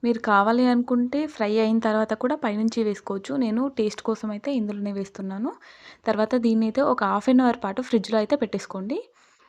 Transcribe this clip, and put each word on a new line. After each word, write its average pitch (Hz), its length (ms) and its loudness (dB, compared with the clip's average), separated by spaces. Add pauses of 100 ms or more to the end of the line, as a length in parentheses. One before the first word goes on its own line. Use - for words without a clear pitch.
మీరు 233 200 0
కావాలి 220 440 4
అనుకుంటే 247 600 2
ఫ్రై 220 320 -2
అయిన 220 200 4
తర్వాత 220 360 0
కూడా 254 220 -2
పైనుంచి 226 460 -2
వేసుకోవచ్చు. 202 540 -4
నేను 233 320 0
టేస్ట్ 226 340 -4
కోసం 220 280 -4
అయితే 214 220 -6
ఇందులోనే 208 400 -4
వేస్తున్నాను. 196 580 -6 (540)
తర్వాత 220 280 0 (100)
దీన్ని 226 240 4
అయితే 220 180 0
ఒక 247 200 2
హాఫ్ 202 260 0
అన్ 254 140 6
అవర్ 240 180 2
పాటు 196 200 -4
ఫ్రిడ్జ్లో 226 360 0
అయితే 214 180 2
పెట్టేసుకోండి. 208 640 -4 (500)